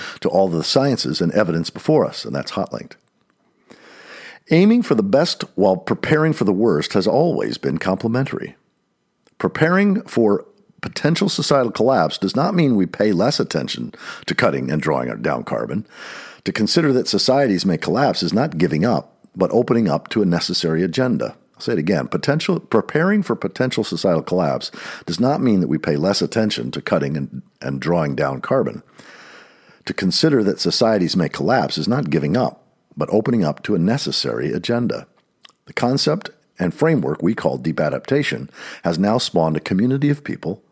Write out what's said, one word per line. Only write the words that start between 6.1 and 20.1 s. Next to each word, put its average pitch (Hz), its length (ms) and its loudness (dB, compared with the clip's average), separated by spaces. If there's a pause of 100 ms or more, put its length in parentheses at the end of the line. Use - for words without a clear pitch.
for 151 100 0
the 98 100 4
worst 95 400 2
has 90 140 2
always 85 500 0
been 73 220 -2
complementary. 113 760 -2 (840)
Preparing 185 640 2
for 107 420 2 (360)
potential - 480 0
societal 135 420 0
collapse 110 480 2
does 98 160 -2
not 170 180 0
mean 151 220 2
we 95 100 4
pay 104 260 0
less 101 280 2
attention 64 540 -4 (340)
to 87 80 -4
cutting 69 340 0
and 73 140 -2
drawing 62 400 -2
down 65 200 -2
carbon. 64 440 -4 (560)
To 95 80 -4
consider 135 420 2
that 123 140 2
societies 113 580 2
may 87 120 2
collapse 107 440 0
is 82 120 -2
not 147 260 0
giving 78 260 2
up, 107 320 -2 (180)
but 92 160 2
opening 117 380 2
up - 200 -2
to 110 120 0